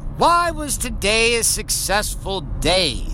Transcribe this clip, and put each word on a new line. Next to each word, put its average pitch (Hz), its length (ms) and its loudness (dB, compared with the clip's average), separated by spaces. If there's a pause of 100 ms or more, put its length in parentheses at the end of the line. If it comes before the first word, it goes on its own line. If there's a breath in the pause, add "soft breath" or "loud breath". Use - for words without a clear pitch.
(180)
Why 339 340 4
was 302 260 -4
today 226 560 2
a 233 80 0
successful - 1000 -2
day?" 143 720 0